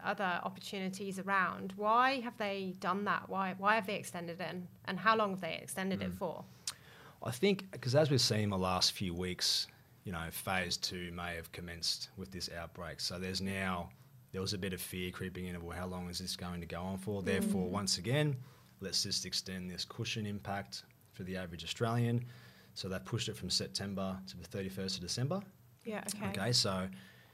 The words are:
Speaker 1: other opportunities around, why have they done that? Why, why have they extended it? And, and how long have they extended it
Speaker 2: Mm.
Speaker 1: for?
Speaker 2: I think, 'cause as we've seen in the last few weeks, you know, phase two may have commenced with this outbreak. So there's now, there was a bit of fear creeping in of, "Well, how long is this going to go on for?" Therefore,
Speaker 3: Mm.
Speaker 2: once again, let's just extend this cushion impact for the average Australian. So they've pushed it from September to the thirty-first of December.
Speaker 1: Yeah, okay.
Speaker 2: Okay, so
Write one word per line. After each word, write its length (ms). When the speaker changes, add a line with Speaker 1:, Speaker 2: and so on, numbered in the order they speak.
Speaker 1:
other 400
opportunities 760
around, 540
why 480
have 180
they 400
done 260
that? 240
Why, 300
why 160
have 120
they 100
extended 440
it? 80
And, 200
and 140
how 160
long 140
have 100
they 160
extended 440
it 140
Speaker 2:
Mm. 40
Speaker 1:
for? 260
Speaker 2:
I 100
think, 240
'cause 160
as 140
we've 100
seen 200
in 100
the 80
last 340
few 200
weeks, 540
you 80
know, 180
phase 460
two 340
may 240
have 160
commenced 640
with 140
this 200
outbreak. 500
So 180
there's 220
now, 500
there 100
was 120
a 60
bit 140
of 80
fear 300
creeping 360
in 100
of, 80
"Well, 120
how 100
long 220
is 120
this 160
going 240
to 60
go 160
on 160
for?" 260
Therefore, 420
Speaker 3:
Mm. 40
Speaker 2:
once 280
again, 380
let's 220
just 240
extend 420
this 160
cushion 400
impact 600
for 100
the 140
average 260
Australian. 580
So 160
they've 140
pushed 260
it 80
from 120
September 800
to 80
the 80
thirty-first 520
of 40
December. 400
Speaker 1:
Yeah, 200
okay. 140
Speaker 2:
Okay, 240
so 360